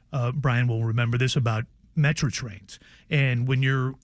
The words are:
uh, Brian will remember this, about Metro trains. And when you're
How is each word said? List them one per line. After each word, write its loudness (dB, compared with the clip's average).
uh, -2
Brian 2
will 0
remember 0
this, 0
about 0
Metro 2
trains. -10
And 2
when 2
you're 0